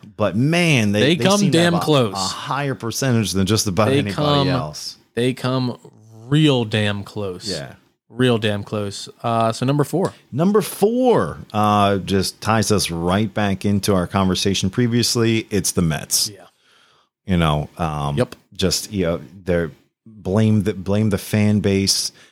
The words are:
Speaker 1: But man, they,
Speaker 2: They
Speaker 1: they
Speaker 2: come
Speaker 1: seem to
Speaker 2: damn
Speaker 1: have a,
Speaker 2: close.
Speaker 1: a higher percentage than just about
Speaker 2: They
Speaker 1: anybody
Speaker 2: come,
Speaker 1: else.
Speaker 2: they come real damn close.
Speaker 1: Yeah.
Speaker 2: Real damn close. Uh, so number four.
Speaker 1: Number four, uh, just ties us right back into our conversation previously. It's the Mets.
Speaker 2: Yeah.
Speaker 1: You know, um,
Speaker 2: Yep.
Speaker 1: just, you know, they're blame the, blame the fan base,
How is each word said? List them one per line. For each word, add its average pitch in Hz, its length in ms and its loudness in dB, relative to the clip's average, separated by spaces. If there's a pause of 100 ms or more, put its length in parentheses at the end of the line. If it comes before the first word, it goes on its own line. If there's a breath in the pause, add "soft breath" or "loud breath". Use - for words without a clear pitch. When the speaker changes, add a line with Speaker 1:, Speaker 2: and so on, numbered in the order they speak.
(160)
Speaker 1:
But 98 220 0
man, 147 560 2
they, 104 80 2
Speaker 2:
They 143 140 4
Speaker 1:
they - 100 0
Speaker 2:
come 202 140 4
Speaker 1:
seem 196 120 2
to 165 60 4
Speaker 2:
damn 170 160 4
Speaker 1:
have - 80 0
a, - 40 -4
Speaker 2:
close. 127 280 2
Speaker 1:
a 95 40 -8
higher 131 580 -4
percentage 113 580 0
than 95 140 2
just 107 200 0
about 104 220 2
Speaker 2:
They 135 100 2
Speaker 1:
anybody 101 160 -2
Speaker 2:
come, 143 320 2
Speaker 1:
else. 127 500 -6 (160)
Speaker 2:
they 123 200 0
come 127 440 -4 (500)
real 143 360 4
damn 104 400 0
close. 98 460 -8
Speaker 1:
Yeah. 78 260 -8 (320)
Speaker 2:
Real 120 300 2
damn 104 260 -2
close. 104 460 -8 (140)
Uh, 113 280 0
so 120 140 -4
number 143 180 2
four. 151 300 -2 (180)
Speaker 1:
Number 190 300 2
four, 202 800 0 (120)
uh, 104 460 4
just 90 420 -2
ties 107 320 0
us 98 200 0
right 90 420 0
back 101 320 -2
into 101 300 0
our 90 120 0
conversation 95 600 0
previously. 113 800 0
It's 98 220 -2
the 98 100 0
Mets. - 480 -2
Speaker 2:
Yeah. 98 160 -20 (800 soft breath)
Speaker 1:
You 92 120 0
know, 76 300 0 (100)
um, 76 380 -4
Speaker 2:
Yep. 120 200 -4 (180)
Speaker 1:
just, - 380 -4
you 98 140 -2
know, 82 160 -2 (220)
they're 85 280 -2 (340)
blame 107 580 0
the, 92 120 -4
blame 98 340 -2
the 98 80 0
fan 104 440 0
base, 98 500 0 (200 soft breath)